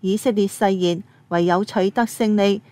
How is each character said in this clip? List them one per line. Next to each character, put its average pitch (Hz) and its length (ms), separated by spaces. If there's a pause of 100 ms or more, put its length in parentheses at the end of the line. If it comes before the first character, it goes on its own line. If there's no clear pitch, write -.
以 196 160
色 254 140
列 202 160
誓 196 260
言， 180 280 (280)
唯 175 160
有 180 180
取 196 280
得 233 140
勝 214 300
利， 202 260 (100)